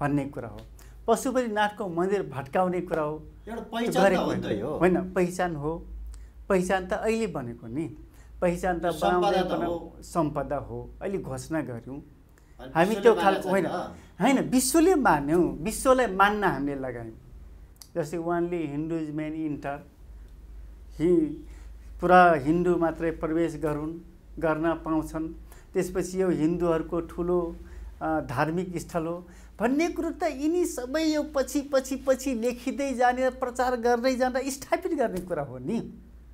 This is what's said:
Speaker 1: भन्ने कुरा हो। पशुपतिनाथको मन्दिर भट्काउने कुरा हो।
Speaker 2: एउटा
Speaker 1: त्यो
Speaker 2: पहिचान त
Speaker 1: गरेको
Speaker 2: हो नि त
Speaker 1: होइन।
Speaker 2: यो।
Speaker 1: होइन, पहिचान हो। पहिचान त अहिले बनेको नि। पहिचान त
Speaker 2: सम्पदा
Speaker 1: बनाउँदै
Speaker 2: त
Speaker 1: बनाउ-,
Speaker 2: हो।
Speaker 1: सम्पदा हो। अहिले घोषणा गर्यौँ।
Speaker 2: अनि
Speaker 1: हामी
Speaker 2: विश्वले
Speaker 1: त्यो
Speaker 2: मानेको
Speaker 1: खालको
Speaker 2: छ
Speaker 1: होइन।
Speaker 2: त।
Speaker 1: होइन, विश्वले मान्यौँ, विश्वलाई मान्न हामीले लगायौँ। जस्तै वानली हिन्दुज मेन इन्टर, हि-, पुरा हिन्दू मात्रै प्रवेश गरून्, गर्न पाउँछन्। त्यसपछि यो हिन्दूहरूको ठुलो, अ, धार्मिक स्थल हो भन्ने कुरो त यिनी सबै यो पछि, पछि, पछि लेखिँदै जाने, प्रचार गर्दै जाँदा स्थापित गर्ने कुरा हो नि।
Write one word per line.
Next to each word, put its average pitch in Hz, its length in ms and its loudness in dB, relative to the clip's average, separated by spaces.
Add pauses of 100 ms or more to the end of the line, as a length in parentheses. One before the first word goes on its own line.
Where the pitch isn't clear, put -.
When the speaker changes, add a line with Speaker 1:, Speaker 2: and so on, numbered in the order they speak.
Speaker 1:
भन्ने 143 240 2
कुरा - 240 -8
हो। 104 120 -14 (480)
पशुपतिनाथको 220 800 0
मन्दिर 185 340 0
भट्काउने 175 580 0
कुरा 165 220 -2
हो। 156 200 -4 (260)
Speaker 2:
एउटा 226 140 -8
Speaker 1:
त्यो - 100 -12
Speaker 2:
पहिचान 208 320 2
त - 20 8
Speaker 1:
गरेको 185 160 4
Speaker 2:
हो 135 100 0
नि 123 80 -2
त 123 40 -4
Speaker 1:
होइन। 117 140 -2
Speaker 2:
यो। 139 200 -4
Speaker 1:
होइन, 180 340 2
पहिचान 180 440 0
हो। 156 300 -6 (600)
पहिचान 185 380 2
त 185 60 -6
अहिले 220 340 0
बनेको 127 400 -8
नि। 131 300 -6 (440)
पहिचान 175 380 0
त 165 80 -2
Speaker 2:
सम्पदा 175 240 2
Speaker 1:
बनाउँदै 180 320 4
Speaker 2:
त - 20 0
Speaker 1:
बनाउ-, 170 260 -2
Speaker 2:
हो। 170 320 -8
Speaker 1:
सम्पदा 147 540 -2
हो। 120 340 -8 (100)
अहिले 196 180 -4
घोषणा 135 420 -6
गर्यौँ। 127 360 -8 (640)
Speaker 2:
अनि 131 140 -14
Speaker 1:
हामी 170 140 6
Speaker 2:
विश्वले 208 140 0
Speaker 1:
त्यो 226 120 8
Speaker 2:
मानेको 170 80 2
Speaker 1:
खालको 190 200 4
Speaker 2:
छ - 40 -8
Speaker 1:
होइन। 185 180 4
Speaker 2:
त। - 320 -6 (240)
Speaker 1:
होइन, 254 200 6
विश्वले 262 540 4
मान्यौँ, 160 640 4
विश्वलाई 240 480 4
मान्न 202 380 4
हामीले 143 300 0
लगायौँ। 120 460 -8 (760)
जस्तै 160 200 -2
वानली 170 500 0
हिन्दुज 156 440 -2
मेन 156 240 -4
इन्टर, 147 500 -6 (1120)
हि-, 156 380 4 (640)
पुरा 175 320 10
हिन्दू 170 440 2
मात्रै 165 340 0
प्रवेश 160 460 -2
गरून्, 151 360 -2 (460)
गर्न 156 360 0
पाउँछन्। 160 540 -4 (460)
त्यसपछि 185 480 -2
यो 185 80 2
हिन्दूहरूको 165 720 2
ठुलो, 175 560 -2 (460)
अ, 156 180 0
धार्मिक 156 580 -2
स्थल 160 280 -4
हो 175 220 -8 (320)
भन्ने 277 280 2
कुरो 339 220 -4
त - 120 -8
यिनी 311 420 0
सबै 262 400 -2
यो 302 180 2
पछि, 285 380 -2
पछि, 269 360 0
पछि 262 380 0
लेखिँदै 247 600 -2
जाने, 247 360 4
प्रचार 247 460 -2
गर्दै 240 400 2
जाँदा 254 300 0
स्थापित 339 480 -4
गर्ने 220 260 0
कुरा 160 220 -4
हो 127 160 -10
नि। 180 340 -4 (420)